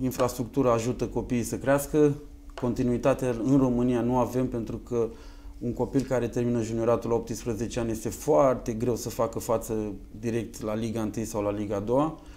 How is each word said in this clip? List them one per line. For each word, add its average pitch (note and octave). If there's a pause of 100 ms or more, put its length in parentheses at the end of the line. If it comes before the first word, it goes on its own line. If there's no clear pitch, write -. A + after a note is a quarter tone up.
infrastructura B2
ajută A2+
copiii A#2
să G#2+
crească, C#3+ (460)
continuitatea B2
în C3+
România B2
nu B2
avem, B2
pentru A2+
că A#2 (520)
un A#2+
copil B2+
care A#2+
termină A#2+
junioratul A2+
la A#2
optsprezece A2+
ani A#2
este A2
foarte C3
greu A2+
să A2+
facă A2+
față A2 (260)
direct A2+
la G#2+
Liga A2+
întâi A2
sau G#2+
la G#2
Liga G#2
a G2+
doua C3 (180)